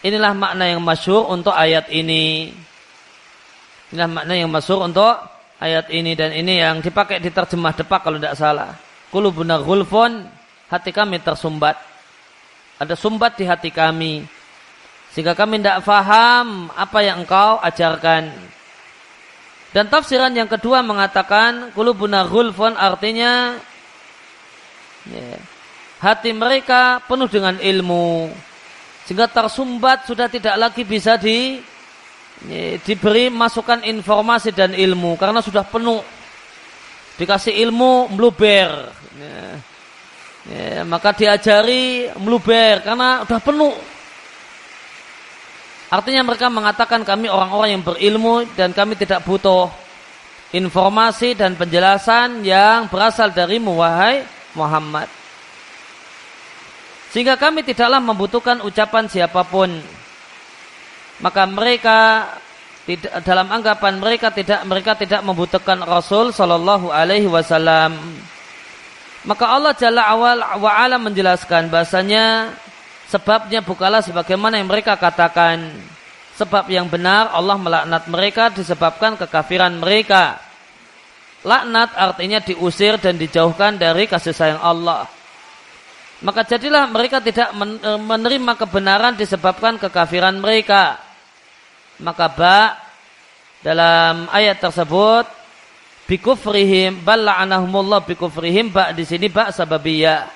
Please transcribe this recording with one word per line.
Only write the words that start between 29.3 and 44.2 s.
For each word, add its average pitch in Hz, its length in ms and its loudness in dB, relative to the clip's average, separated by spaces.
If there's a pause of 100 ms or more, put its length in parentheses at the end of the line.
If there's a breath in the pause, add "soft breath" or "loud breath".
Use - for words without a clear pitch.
tersumbat, 247 720 0
sudah 240 240 -4
tidak 214 320 -2
lagi 233 240 -2
bisa 214 320 0
di, 233 400 -2 (960)
ya, 170 320 -8
diberi 214 480 2
masukan 233 480 0
informasi 220 720 0
dan 185 240 0
ilmu, 180 400 0
karena 202 240 0
sudah 202 240 -2
penuh, 226 400 -4 (1120)
dikasih 196 480 -2
ilmu 247 480 2
meluber, 190 800 2 (240)
ya. 147 400 -16 (960)
Ya, - 320 -8
maka 175 320 0
diajari 226 1040 2
meluber 220 640 2
karena 247 400 0
sudah 226 160 -2
penuh. 294 320 2 (2250)